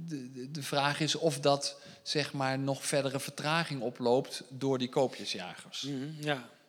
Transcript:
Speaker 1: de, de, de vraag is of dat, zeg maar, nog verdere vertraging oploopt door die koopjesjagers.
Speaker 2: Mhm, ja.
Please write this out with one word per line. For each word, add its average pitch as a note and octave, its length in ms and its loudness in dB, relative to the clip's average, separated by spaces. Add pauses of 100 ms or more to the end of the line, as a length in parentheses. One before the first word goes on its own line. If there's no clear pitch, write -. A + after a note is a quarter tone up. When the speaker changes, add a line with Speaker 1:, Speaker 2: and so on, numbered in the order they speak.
Speaker 1:
de, C3 260 -8
de, C3 180 -10
de D3 120 -8
vraag C#3+ 380 2
is D3 140 2
of D3 260 2
dat, C#3+ 360 4 (260)
zeg - 300 0
maar, C3+ 260 0
nog C3+ 280 -2
verdere C3+ 340 2
vertraging D3+ 600 0
oploopt B2 680 2
door C3+ 300 0
die B2 100 0
koopjesjagers. G#2 920 -2
Speaker 2:
Mhm, C#3+ 420 -6
ja. C3+ 240 -2 (200)